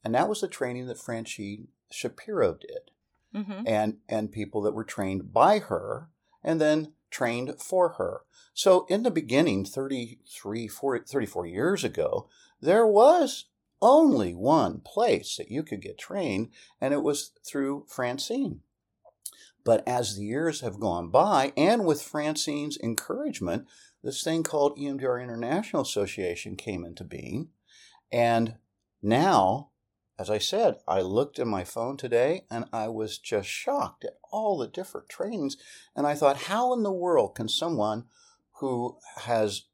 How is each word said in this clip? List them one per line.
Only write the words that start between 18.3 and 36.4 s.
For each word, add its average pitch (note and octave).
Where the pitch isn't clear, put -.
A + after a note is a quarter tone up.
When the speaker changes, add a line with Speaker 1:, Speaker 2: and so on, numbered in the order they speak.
Speaker 1:
But A2+
as A#2+
the G2+
years D3
have G#2+
gone F2
by, C#3
and G3+
with D#3
Francine's D3+
encouragement, A#2
this -
thing E3
called C#3+
E C#3+
M C#3
D C3+
R B2
International B2
Association F#2+
came F2+
into E2+
being. -
And A#2
now, B2
as G2
I G#2+
said, G3
I F#2
looked A2
in B2
my G2
phone A#2+
today, C3+
and A#2
I A2
was A2
just G2+
shocked -
at -
all G#3
the A#2+
different -
trainings. E3+
And C#3+
I D3
thought, C#3